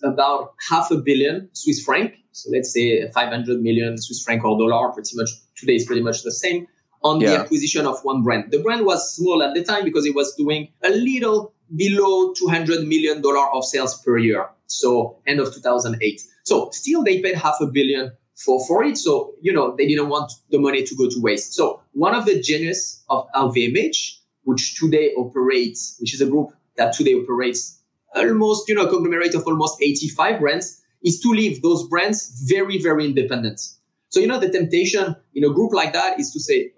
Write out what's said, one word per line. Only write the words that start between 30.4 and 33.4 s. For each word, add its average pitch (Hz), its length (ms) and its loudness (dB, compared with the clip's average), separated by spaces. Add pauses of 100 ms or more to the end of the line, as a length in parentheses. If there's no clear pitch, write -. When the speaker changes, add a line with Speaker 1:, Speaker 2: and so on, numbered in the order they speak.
Speaker 1:
is 170 160 0
to 240 100 2
leave 208 320 0
those 165 260 2
brands 175 600 -2
very, 190 300 0
very 156 280 0
independent. 127 540 -2 (500)